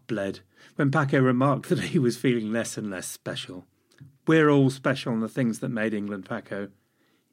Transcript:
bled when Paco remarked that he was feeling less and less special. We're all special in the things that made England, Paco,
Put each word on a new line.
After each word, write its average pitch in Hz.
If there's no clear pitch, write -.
bled 98
when 143
Paco 156
remarked 131
that 160
he -
was 123
feeling 117
less 113
and 107
less 90
special. -
We're 160
all 139
special 131
in 110
the 110
things 117
that 131
made 110
England, 101
Paco, 101